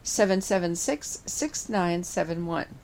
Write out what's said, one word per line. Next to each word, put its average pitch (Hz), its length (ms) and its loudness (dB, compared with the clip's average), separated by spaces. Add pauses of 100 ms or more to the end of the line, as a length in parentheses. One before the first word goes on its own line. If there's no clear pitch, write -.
seven 190 380 4
seven 175 380 2
six, - 480 -4
six - 420 -4
nine 180 380 2
seven 170 400 -2
one. 170 220 -2 (160)